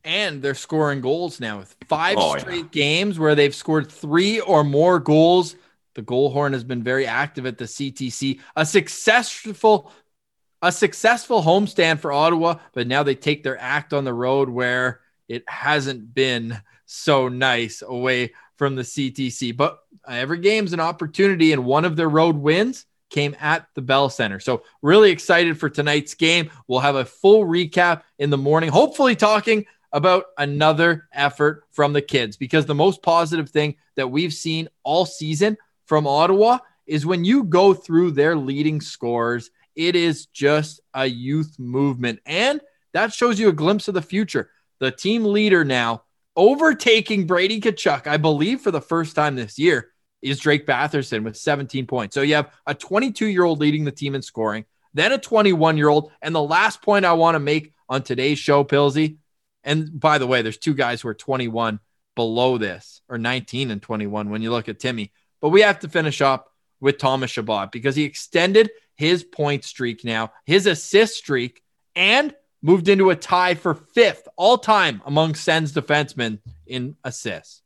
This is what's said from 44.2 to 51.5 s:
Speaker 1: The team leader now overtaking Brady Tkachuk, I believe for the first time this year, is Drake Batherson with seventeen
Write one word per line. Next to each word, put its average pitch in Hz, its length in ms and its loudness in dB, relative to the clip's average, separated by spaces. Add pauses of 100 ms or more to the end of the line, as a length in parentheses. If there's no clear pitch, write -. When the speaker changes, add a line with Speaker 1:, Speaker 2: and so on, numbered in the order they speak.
Speaker 1:
The 131 120 -2
team 220 320 -2
leader 202 400 2
now 120 400 -2 (320)
overtaking 226 880 4
Brady 190 360 0
Tkachuk, 175 440 -2
I 151 120 0
believe 160 420 0
for - 120 -2
the 151 100 -4
first 165 340 -4
time 151 200 0
this 117 220 -10
year, 156 340 0 (300)
is 139 200 -6
Drake 147 260 0
Batherson 131 560 -2
with 110 140 -10
seventeen 139 500 -4